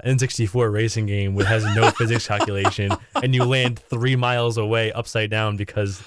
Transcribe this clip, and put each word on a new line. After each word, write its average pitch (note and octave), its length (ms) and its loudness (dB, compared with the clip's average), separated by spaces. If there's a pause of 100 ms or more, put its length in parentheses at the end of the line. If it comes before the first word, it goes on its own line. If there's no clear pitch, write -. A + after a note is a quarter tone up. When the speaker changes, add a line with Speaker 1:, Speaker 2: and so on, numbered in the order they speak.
Speaker 1:
N C3 140 4
sixty-four A#2+ 520 0
racing G#2+ 360 0
game, G2 280 0
which G2+ 120 2
has A2 180 2 (100)
no A2 160 6
Speaker 2:
<laughs> - 60 -4
Speaker 1:
physics A#2 300 0
calculation, G2+ 640 0 (300)
and B2+ 140 0
you B2+ 80 2
land B2 360 0
three B2+ 360 -2
miles A#2+ 420 0
away A2 360 0
upside A2 360 -4
down G#2+ 280 0
because G2+ 500 -4